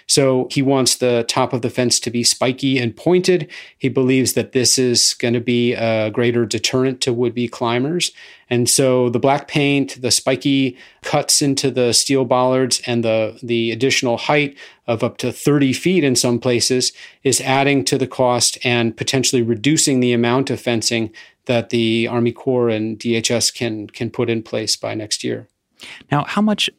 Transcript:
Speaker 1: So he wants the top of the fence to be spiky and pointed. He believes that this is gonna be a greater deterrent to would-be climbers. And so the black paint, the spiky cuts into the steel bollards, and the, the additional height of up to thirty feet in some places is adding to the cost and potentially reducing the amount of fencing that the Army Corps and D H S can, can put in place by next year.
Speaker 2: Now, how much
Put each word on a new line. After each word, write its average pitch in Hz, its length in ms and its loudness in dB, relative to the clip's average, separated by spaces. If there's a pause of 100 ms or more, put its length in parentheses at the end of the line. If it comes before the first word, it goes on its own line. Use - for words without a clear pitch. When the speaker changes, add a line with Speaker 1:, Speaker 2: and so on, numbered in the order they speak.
Speaker 1:
So 131 440 2
he 143 120 0
wants 131 340 2
the 120 320 0
top 127 240 0
of 123 80 -2
the 120 80 -4
fence 123 320 0
to 117 100 -6
be 120 140 -2
spiky 131 540 0
and 120 180 -4
pointed. 180 540 0 (260)
He 131 140 -2
believes 131 420 2
that 113 200 -2
this 127 260 2
is 123 400 2
gonna 120 240 0
be 120 320 2
a 110 360 0
greater 120 360 2
deterrent 131 560 -2
to 127 100 0
would-be 120 360 -2
climbers. 131 640 -2 (360)
And 120 180 2
so 127 440 2
the 123 80 0
black 139 280 0
paint, 139 540 0
the 123 100 -2
spiky 135 680 0 (240)
cuts - 400 0
into 139 280 0
the 120 220 2
steel 135 320 2
bollards, 127 640 2
and 117 180 0
the, 110 380 0
the 117 300 0
additional 123 440 0
height 147 400 0 (300)
of 117 160 -2
up 113 160 -2
to 123 140 -4
thirty 143 400 2
feet 170 320 2
in 131 100 2
some 120 240 0
places 123 540 0 (300)
is 131 180 2
adding 135 440 2
to 139 140 0
the 127 80 -2
cost 123 580 0
and 117 320 0
potentially 123 460 0
reducing 127 580 0
the 123 120 2
amount 120 380 2
of 117 100 -4
fencing 113 500 -2 (360)
that 117 240 -2
the 113 360 0
Army 120 260 0
Corps 123 360 -2
and 110 300 -4
D 113 180 -2
H 113 140 -2
S 113 200 0
can, 107 380 -6
can 113 220 -8
put 117 180 -4
in 113 140 -2
place 110 340 -4
by 107 180 -8
next 107 300 -8
year. 117 240 -8 (640)
Speaker 2:
Now, 143 120 0
how - 180 -2
much 208 360 0